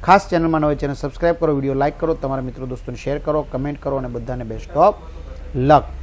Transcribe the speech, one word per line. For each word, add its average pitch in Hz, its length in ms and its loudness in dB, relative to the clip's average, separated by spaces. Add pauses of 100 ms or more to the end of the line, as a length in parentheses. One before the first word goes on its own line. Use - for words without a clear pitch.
ખાસ 190 260 6
ચેનલમાં 165 320 2
ન 151 40 2
હોય, 147 100 2
ચેનલ 143 180 -2
સબસ્ક્રાઇબ 165 420 0
કરો, 156 200 2
વીડિયો 135 180 0
લાઈક 139 260 0
કરો, 160 140 0
તમારા 135 280 -4
મિત્રો 127 240 -8
દોસ્તોને 123 320 -8
શેર 139 220 -4
કરો, 151 220 -2
કમેન્ટ 143 400 -4
કરો 139 140 -2
અને 131 120 -4
બધાને 120 380 -6
best 110 320 -6
of 190 160 6 (720)
luck. 143 160 8 (220)